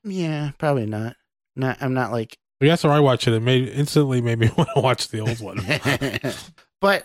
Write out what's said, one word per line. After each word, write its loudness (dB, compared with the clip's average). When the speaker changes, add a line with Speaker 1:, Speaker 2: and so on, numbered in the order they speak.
Speaker 1:
Yeah, -4
probably 0
not. -6
Not, -4
I'm -2
not -2
like -6
Speaker 2:
I 4
guess 4
when 4
I 4
watched 4
it, 4
it 2
made, 2
instantly 2
made 0
me 4
<laughs> -20
wanna 0
watch 0
the -8
old -4
one. -10
Speaker 1:
<laughs> -4
But 2